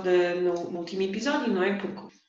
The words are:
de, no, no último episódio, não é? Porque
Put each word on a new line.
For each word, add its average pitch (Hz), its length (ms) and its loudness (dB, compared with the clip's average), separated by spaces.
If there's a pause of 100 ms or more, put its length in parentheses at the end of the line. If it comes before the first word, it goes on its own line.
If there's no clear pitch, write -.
de, 180 320 4
no, 180 180 2 (180)
no 175 80 -6
último 190 220 -4
episódio, 226 520 0
não 185 100 2
é? 202 140 2
Porque - 220 -6 (300)